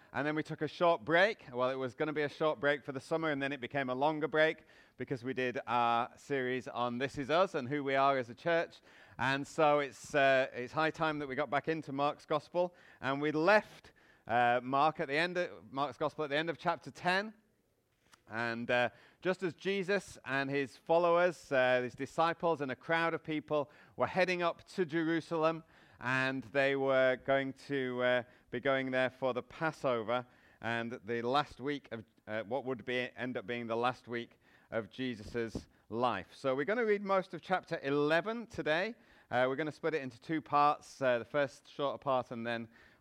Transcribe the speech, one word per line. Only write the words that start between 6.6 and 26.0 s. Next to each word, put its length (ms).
on 300
This 200
Is 100
Us 280
and 120
who 140
we 140
are 220
as 120
a 40
church. 420
And 260
so 360
it's, 340
uh, 400
it's 180
high 200
time 260
that 100
we 60
got 160
back 160
into 240
Mark's 340
Gospel. 480
And 200
we 120
left, 580
uh, 320
Mark 380
at 80
the 80
end 220
of, 120
Mark's 280
Gospel 260
at 60
the 60
end 140
of 80
chapter 320
ten. 420
And, 440
uh, 160
just 220
as 100
Jesus 680
and 260
his 260
followers, 760
uh, 320
his 100
disciples 640
and 120
a 20
crowd 400
of 80
people 480
were 120
heading 340
up 320
to 100
Jerusalem, 800